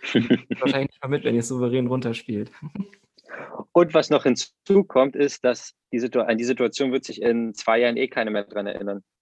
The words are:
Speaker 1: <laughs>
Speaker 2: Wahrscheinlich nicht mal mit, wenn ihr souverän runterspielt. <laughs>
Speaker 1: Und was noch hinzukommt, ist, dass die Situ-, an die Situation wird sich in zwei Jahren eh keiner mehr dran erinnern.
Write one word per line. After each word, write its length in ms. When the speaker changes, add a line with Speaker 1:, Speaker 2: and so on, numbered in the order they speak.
Speaker 1:
<laughs> 580
Speaker 2:
Wahrscheinlich 300
nicht 140
mal 60
mit, 140
wenn 120
ihr 80
souverän 440
runterspielt. 680
<laughs> 1120
Speaker 1:
Und 220
was 160
noch 140
hinzukommt, 920
ist, 300
dass 280
die 60
Situ-, 220
an 160
die 60
Situation 480
wird 140
sich 160
in 320
zwei 260
Jahren 180
eh 120
keiner 220
mehr 120
dran 240
erinnern. 360